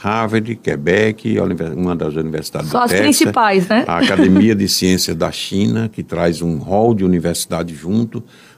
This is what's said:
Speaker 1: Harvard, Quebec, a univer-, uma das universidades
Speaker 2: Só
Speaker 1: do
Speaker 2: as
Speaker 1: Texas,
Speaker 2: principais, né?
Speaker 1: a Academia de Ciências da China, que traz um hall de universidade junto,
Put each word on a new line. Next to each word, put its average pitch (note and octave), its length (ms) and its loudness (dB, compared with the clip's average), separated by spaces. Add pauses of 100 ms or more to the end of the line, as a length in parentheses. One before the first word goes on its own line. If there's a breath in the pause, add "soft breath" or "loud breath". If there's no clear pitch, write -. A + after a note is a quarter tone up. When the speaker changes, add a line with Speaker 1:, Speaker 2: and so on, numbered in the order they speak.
Speaker 1:
Harvard, A2+ 560 -2
Quebec, G2+ 800 0
a F#2+ 60 0
univer-, E2+ 340 -4
uma F2+ 180 -2
das D#2 200 -4
universidades D#2 540 -6
Speaker 2:
Só B3 100 0
Speaker 1:
do B3 60 2
Speaker 2:
as A#3 60 0
Speaker 1:
Texas, F#2 140 2
Speaker 2:
principais, G3+ 640 2
né? A3 180 2
Speaker 1:
a - 120 0
Academia A2+ 560 4
de G2 120 0
Ciências F#2 480 0
da E2 160 -2
China, A2 600 -2
que - 120 -10
traz E2+ 380 -2
um E2+ 160 -2
hall G#2+ 360 2
de F#2+ 120 0
universidade E2+ 720 -2
junto, A2 460 -4 (360 soft breath)